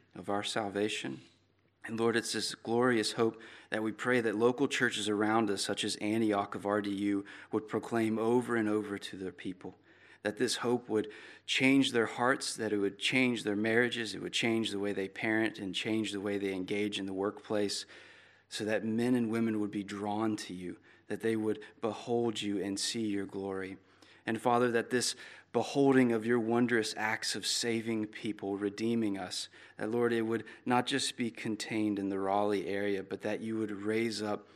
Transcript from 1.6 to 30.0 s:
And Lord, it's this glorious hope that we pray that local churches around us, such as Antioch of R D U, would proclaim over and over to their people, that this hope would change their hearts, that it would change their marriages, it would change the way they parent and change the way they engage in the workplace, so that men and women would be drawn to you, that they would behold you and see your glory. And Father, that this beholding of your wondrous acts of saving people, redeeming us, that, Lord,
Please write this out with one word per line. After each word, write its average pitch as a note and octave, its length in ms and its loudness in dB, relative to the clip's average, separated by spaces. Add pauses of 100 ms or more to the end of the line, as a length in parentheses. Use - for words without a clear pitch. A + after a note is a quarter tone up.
And A2+ 160 -4
Lord, A#2 160 4
it's A2 160 0
this - 240 -4
glorious A#2 560 2
hope A2+ 280 2 (300)
that G#2+ 120 -2
we A2 100 -2
pray B2 300 2
that G#2+ 120 0
local B2 320 4
churches A#2 420 0
around G#2+ 420 4
us, G2 120 -2
such G#2 220 -2
as G2+ 120 -2
Antioch G#2 600 0
of F#2+ 100 -6
R G#2 140 2
D G2+ 100 -2
U, G2+ 340 0 (280)
would G#2+ 160 -2
proclaim A2 500 0
over A#2 380 2
and A2 120 2
over G2+ 300 0
to - 180 -12
their F#2+ 140 -6
people, - 460 -10 (480)
that G#2+ 140 -4
this B2 180 0
hope B2 320 0
would G#2+ 200 2 (380)
change C3+ 460 4
their A2+ 140 4
hearts, - 500 0
that G#2+ 160 -2
it G#2 60 2
would G2 200 0
change B2 460 2
their G#2 120 0
marriages, A2+ 580 2
it F#2+ 80 -8
would F#2 100 -6
change A2+ 400 2
the G2+ 80 -2
way G2+ 120 0
they F#2+ 140 -2
parent A2 520 0
and F#2+ 180 -6
change A2 340 0
the G2+ 100 -4
way G2+ 180 0
they G2 160 0
engage G2+ 440 -2
in G2 80 -6
the F#2+ 60 -6
workplace, G#2 720 -2 (680)
so - 140 -6
that G#2 200 0
men A#2+ 320 2
and A#2 140 0
women A2+ 280 0
would G#2 120 -2
be G#2 120 -4
drawn G#2 540 -2
to - 180 -8
you, F2+ 220 -10 (320)
that G#2 140 -6
they A2+ 120 2
would G#2+ 240 0 (220)
behold A#2 600 0
you G2+ 220 -2
and G2 160 -2
see - 220 -2
your G2+ 240 -2
glory. F#2+ 520 -6 (500)
And A2+ 140 -2
Father, B2 300 4
that A2+ 200 2
this A#2+ 260 0 (360)
beholding C3 600 6
of A2 120 0
your A#2+ 140 4
wondrous A#2 580 2
acts A2 380 -2
of G#2 120 -6
saving A2+ 600 0
people, G2+ 500 -4
redeeming G#2 600 0
us, - 300 -8 (280)
that, G#2+ 140 -4
Lord, A#2+ 220 2